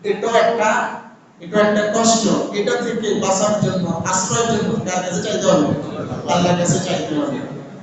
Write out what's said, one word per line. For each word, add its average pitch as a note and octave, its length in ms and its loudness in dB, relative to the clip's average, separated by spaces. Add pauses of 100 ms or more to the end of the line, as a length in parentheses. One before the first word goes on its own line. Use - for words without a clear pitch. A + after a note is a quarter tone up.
এটাও G3+ 260 -2
একটা, A3 600 2 (500)
এটাও G3+ 220 0
একটা G#3+ 380 2
কষ্ট। A3+ 280 4 (260)
এটা G#3 180 0
থেকে A3 420 -2
বাঁচার G3+ 480 2
জন্য, F#3 480 -2
আশ্রয়ের A3+ 500 0
জন্য - 320 -2
কার F3+ 120 -2
কাছে F3+ 200 -4
চাইতে F3 280 0
হবে? - 160 4 (680)
আল্লাহর F3+ 240 2
কাছে E3+ 220 0
চাইতে D#3 360 -4
হবে। C3 420 -4 (240)